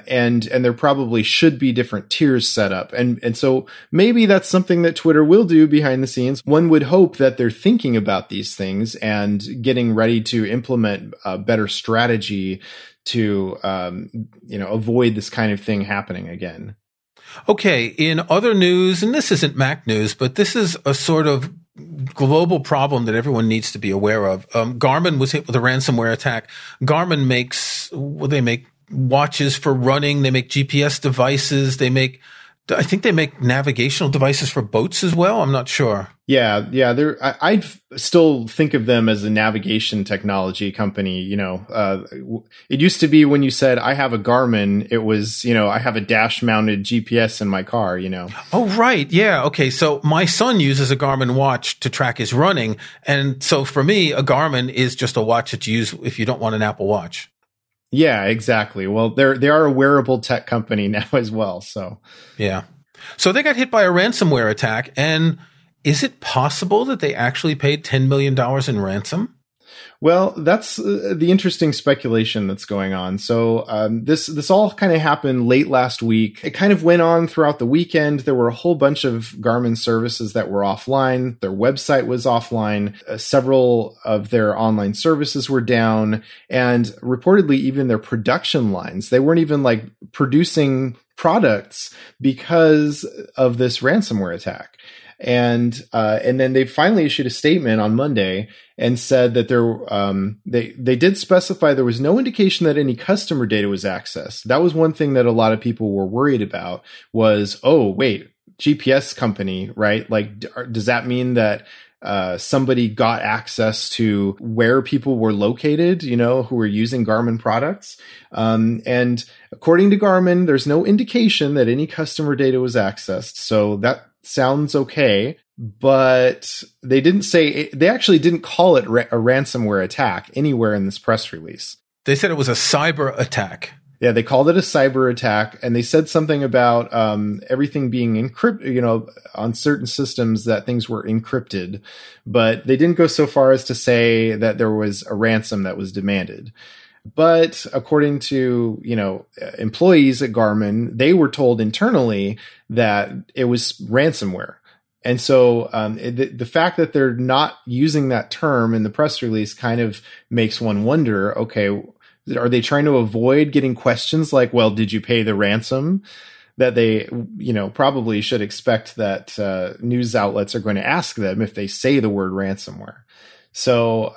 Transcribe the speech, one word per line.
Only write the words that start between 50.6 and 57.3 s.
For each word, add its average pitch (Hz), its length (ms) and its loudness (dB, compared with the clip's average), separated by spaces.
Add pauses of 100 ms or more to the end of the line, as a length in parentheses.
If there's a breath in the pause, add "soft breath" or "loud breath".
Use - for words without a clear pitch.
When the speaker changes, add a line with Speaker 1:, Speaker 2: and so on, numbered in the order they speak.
Speaker 2:
uses 139 320 2
a 135 40 2
Garmin 131 380 0
watch 135 460 -2
to 131 100 -4
track 123 280 -2
his 113 140 -4
running. 123 440 0 (280 loud breath)
And 139 380 -2
so 139 220 0
for 139 200 0
me, 180 280 4
a 143 100 0
Garmin 131 460 0
is 123 280 -2
just 131 200 -4
a 117 60 2
watch 113 300 0
that - 140 -8
you 110 120 0
use 110 240 -4
if - 160 -6
you 113 80 -4
don't 123 140 -4
want 110 160 -2
an 107 60 -2
Apple 104 240 -2
Watch. 98 420 -4 (640)